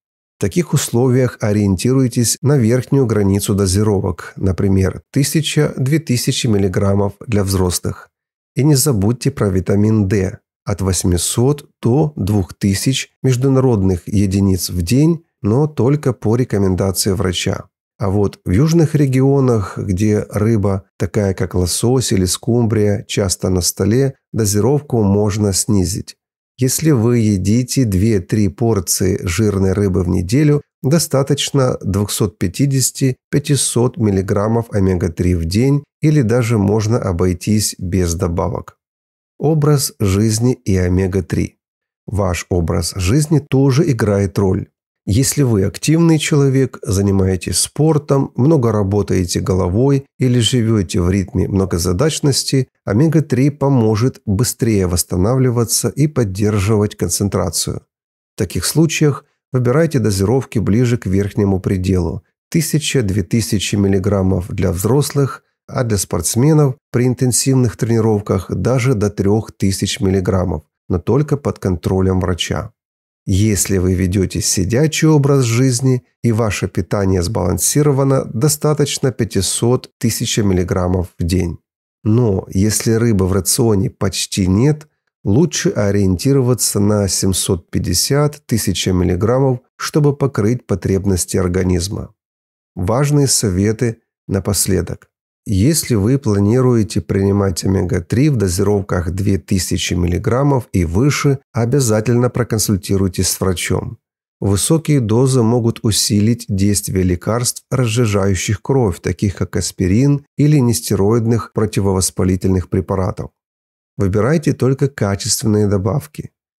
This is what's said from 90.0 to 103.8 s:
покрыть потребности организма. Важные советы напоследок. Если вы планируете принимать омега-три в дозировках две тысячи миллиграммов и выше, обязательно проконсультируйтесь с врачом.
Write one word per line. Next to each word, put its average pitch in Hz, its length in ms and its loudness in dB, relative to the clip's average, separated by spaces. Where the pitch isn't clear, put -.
покрыть 123 500 -2
потребности 95 720 -2
организма. 92 800 -2
Важные 139 500 0
советы 110 760 0
напоследок. 95 800 -2
Если 120 460 0
вы 113 240 2
планируете 110 800 2
принимать 98 640 0
омега-три 98 680 0
в 135 60 0
дозировках 95 760 0
две 98 260 0
тысячи 95 560 -4
миллиграммов 110 800 0
и 90 120 2
выше, 135 540 0
обязательно 120 800 0
проконсультируйтесь 98 960 -2
с - 120 -6
врачом. - 580 -4